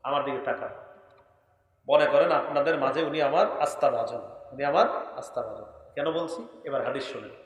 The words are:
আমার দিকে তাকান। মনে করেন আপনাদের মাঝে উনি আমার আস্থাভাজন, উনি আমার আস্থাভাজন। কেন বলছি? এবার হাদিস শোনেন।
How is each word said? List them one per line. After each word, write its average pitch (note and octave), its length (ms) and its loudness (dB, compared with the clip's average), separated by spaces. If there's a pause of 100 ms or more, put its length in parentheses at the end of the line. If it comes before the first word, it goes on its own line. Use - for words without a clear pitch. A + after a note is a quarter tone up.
আমার C#3 220 0
দিকে C3+ 120 -2
তাকান। - 320 -4 (1200)
মনে D3+ 160 8
করেন D3 260 4
আপনাদের D3 460 2
মাঝে C3+ 260 0
উনি D3+ 180 0
আমার D#3 400 2
আস্থাভাজন, A#2 600 0 (300)
উনি C#3 140 -6
আমার E3 200 4 (320)
আস্থাভাজন। A2 480 -8 (300)
কেন D3 160 0
বলছি? E3 360 -4 (160)
এবার C#3 220 -4
হাদিস C#3 280 -6
শোনেন। G2+ 160 -12 (160)